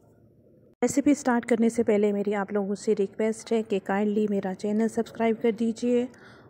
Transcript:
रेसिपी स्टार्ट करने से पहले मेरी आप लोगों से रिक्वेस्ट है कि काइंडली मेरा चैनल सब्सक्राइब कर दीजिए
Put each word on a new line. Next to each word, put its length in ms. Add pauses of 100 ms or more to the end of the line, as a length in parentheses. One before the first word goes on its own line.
(840)
रेसिपी 320
स्टार्ट 300
करने 260
से 120
पहले 300
मेरी 220
आप 180
लोगों 240
से 180
रिक्वेस्ट 580
है 100
कि 180
काइंडली 480
मेरा 260
चैनल 340
सब्सक्राइब 540
कर 120
दीजिए 520 (440)